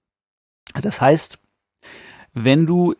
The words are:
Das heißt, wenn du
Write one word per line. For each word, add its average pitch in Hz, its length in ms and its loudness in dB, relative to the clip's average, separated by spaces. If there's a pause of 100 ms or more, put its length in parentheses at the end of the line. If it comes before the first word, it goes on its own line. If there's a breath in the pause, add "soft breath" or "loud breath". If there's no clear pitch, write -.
(720)
Das - 280 -8
heißt, 147 360 0 (960 loud breath)
wenn 131 320 2
du 175 340 0